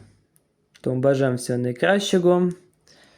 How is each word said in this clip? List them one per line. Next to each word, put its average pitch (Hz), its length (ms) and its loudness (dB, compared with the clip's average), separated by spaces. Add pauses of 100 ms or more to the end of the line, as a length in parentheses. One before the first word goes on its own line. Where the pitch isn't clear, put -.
(800)
Тому 127 200 -4
бажаємо 135 360 2
всього 123 220 -4
найкращого. 180 880 0 (680)